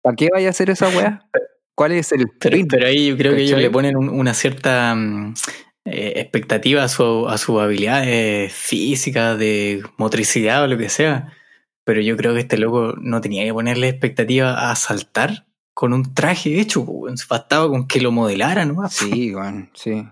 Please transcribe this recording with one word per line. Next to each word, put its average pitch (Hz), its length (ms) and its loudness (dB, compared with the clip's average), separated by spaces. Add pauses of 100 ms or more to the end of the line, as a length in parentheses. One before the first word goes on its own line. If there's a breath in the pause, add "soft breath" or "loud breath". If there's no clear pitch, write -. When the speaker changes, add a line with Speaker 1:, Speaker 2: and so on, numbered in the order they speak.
Speaker 1:
¿Pa' 123 140 0
qué 156 180 2
vaya 190 140 2
a - 20 4
hacer 185 220 0
esa 190 180 2
weá? 202 400 0 (460)
¿Cuál 151 160 2
es 170 220 0
el 127 120 2 (140)
Speaker 2:
Pero, 156 180 4
Speaker 1:
fin? 185 100 2
Speaker 2:
pero 127 200 4
ahí 143 220 4
yo 135 80 0
creo 139 180 4
que 139 60 2
ellos 139 100 2
Speaker 1:
¿Cachai? 135 120 4
Speaker 2:
le 123 60 4
ponen 135 260 2
un, 135 140 2
una 127 240 0
cierta, 127 600 0
mm, 107 400 -4 (500 loud breath)
eh, - 300 -6
expectativa 117 680 0
a 127 40 0
su, 117 420 2
a 107 80 -2
sus 110 240 0
habilidades 104 880 0
físicas, 117 880 -2
de 104 460 0 (140)
motricidad 110 680 0
o 139 40 2
lo 123 120 0
que 107 100 -4
sea. 143 420 0 (540 loud breath)
Pero 107 160 2
yo 110 160 0
creo 117 160 0
que 120 60 0
este 120 180 -2
loco 113 420 0
no 117 220 -4
tenía 104 220 -4
que 110 100 -2
ponerle 120 360 0
expectativa 127 840 0
a 113 40 0
saltar 139 720 -4 (300)
con 123 160 0
un 131 220 0
traje 180 460 0
hecho, 214 260 0
po, - 60 -10
weón. 123 240 -10 (120)
Bastaba 151 400 0
con 131 200 -2
que 135 120 0
lo 123 120 2
modelara 117 520 0
nomás, 170 360 -2
po. 104 60 0
Speaker 1:
Sí, 110 280 -2
weón, 98 400 -10
sí. 107 380 -6